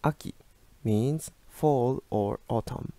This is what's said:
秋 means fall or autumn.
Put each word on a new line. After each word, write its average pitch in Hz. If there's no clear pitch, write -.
秋 -
means 117
fall 131
or 104
autumn. -